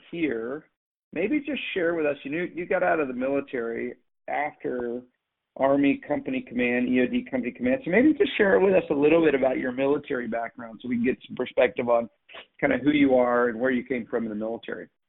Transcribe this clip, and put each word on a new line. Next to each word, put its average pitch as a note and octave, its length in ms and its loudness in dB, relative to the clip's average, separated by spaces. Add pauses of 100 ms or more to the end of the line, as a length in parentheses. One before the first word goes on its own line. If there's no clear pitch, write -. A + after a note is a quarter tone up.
(120)
here. C#3 520 -4 (480)
Maybe A3 300 -2
just D4 200 -6 (120)
share E3+ 200 0
with D#3+ 120 -2
us, C#3+ 180 0
you C#3 80 -10
knew, E3+ 240 -4
you F3 100 -8
got F#3 180 -2
out E3+ 180 2
of C3+ 80 -4
the B2+ 40 -8
military B2 840 -4 (340)
after C3 720 -6 (560)
Army C#3 500 4
Company C#3 400 -4
Command, B2 400 0
E B2+ 140 2
O B2 60 4
D A#2+ 220 -2
Company A#2+ 220 -4
Command. B2+ 320 -2
So - 80 -4
maybe C#4 220 6
just - 240 0
share G3 240 4
with F#3+ 120 4
us F3+ 160 2
a E3 40 0
little D3+ 280 4
bit D3 140 4
about C3 220 0
your C3 160 -4
military C3+ 560 -2
background A2+ 520 -8
so B2 60 -10
we B2 80 -2
can A#2 80 0
get A#2+ 140 0 (100)
some G#2+ 80 -14
perspective B2 540 0
on A#2 200 2 (480)
kinda C#3 200 0
who C3 140 0
you C#3 240 4
are A#2+ 340 4
and A2 100 -6
where C3 100 2
you B2+ 140 0
came B2 220 -6
from A#2 180 -4
in A2+ 60 -4
the G#2+ 60 -6
military. A2 520 -8 (220)